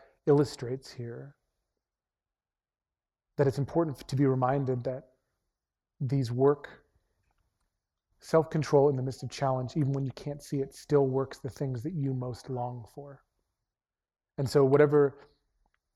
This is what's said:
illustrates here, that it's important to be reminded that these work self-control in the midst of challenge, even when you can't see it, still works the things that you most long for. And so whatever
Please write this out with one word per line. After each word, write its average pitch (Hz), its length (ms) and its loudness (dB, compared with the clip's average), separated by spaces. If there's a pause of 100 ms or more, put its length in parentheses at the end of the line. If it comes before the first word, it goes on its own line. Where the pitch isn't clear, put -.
(260)
illustrates 135 640 0
here, 123 420 -14 (2000)
that 143 100 2
it's 135 120 -2
important 151 380 -2 (100)
to 135 100 -6
be 143 100 2
reminded 131 580 0
that 131 240 -8 (920)
these 131 300 -2
work 135 380 2 (1500)
self-control 151 680 2
in 143 80 2
the 127 60 -4
midst 131 200 -8
of 127 80 -10
challenge, 131 460 -4
even 139 160 0
when 139 120 -2
you 131 80 -6
can't 143 300 -12
see 143 180 -6
it, 135 140 -6
still 143 320 2
works 131 320 -2
the - 120 -12
things 131 320 -6
that 151 100 -6
you 139 200 -4
most 127 380 -8
long 123 340 -8 (100)
for. 143 280 -20 (1160)
And 135 100 -2
so 139 160 6
whatever 143 540 4 (760)